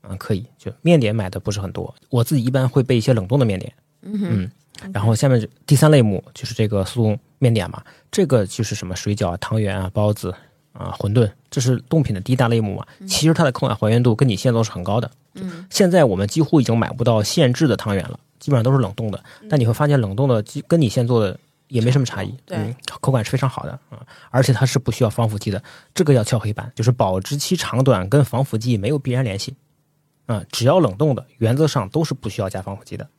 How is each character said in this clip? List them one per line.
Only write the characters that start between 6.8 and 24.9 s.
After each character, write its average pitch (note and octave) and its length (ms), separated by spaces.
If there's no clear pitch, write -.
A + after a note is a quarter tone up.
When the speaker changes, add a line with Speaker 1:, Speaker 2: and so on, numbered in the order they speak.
Speaker 1:
速 A#2 200
冻 G#2+ 120
面 A#2 160
点 F#2 160
嘛， - 100
这 G3 160
个 B2 180
就 G#2+ 200
是 G#2+ 100
什 G#2 100
么 F2+ 120
水 G#2 180
饺 G2 160
啊、 E2+ 60
汤 A2 240
圆 F#2+ 200
啊、 F#2 140
包 G#2 180
子 G2 220
啊、 F2+ 260
馄 G2+ 160
饨， A2+ 160
这 - 120
是 B2 160
冻 E3 140
品 B2 100
的 F#2 80
第 B2+ 120
一 B2+ 40
大 A#2+ 120
类 A#2 120
目 G2+ 140
嘛。 G2+ 100
Speaker 2:
嗯。 F#2+ 80
Speaker 1:
其 D3+ 220
实 E3 40
它 E3 120
的 E3 80
口 - 160
感 G#2 80
还 G#2+ 120
原 A#2+ 140
度 A#2+ 140
跟 C#3 120
你 G#2+ 60
现 A#2+ 180
做 A2+ 120
是 - 80
很 F2 100
高 G2+ 180
的。 - 80
Speaker 2:
嗯。 F#3 360
Speaker 1:
现 F#3+ 180
在 E3+ 160
我 G#2+ 100
们 G2 120
几 D3+ 140
乎 D#3 200
已 A#2 40
经 A2+ 120
买 A2+ 140
不 - 120
到 A#2 200
现 B2 300
制 C3+ 140
的 A2 100
汤 G2+ 200
圆 E2+ 120
了， - 80
基 - 140
本 C3+ 40
上 A2+ 60
都 B2+ 80
是 C#3 80
冷 G2 160
冻 A2+ 160
的。 F#2 80
Speaker 3:
嗯。 G#3+ 100
Speaker 1:
但 D#3 80
你 A#2 80
会 A#2 60
发 D3 160
现 C#3+ 120
冷 G2 140
冻 C3+ 140
的 A#2 120
基-， C3+ 280
跟 E3+ 120
你 C3 80
现 B2 160
做 A#2 200
的 F#2+ 120
也 B2 140
没 A#2 100
什 C3 80
么 C3 60
差 G2 180
异。 G2 100
Speaker 2:
对。 - 120
Speaker 1:
嗯， A2 180
口 - 100
感 A#2+ 140
是 - 80
非 C3+ 60
常 C3 120
好 - 140
的， - 80
啊， C3 80
而 B2 120
且 C3 100
它 A#2 120
是 C3 140
不 B2 140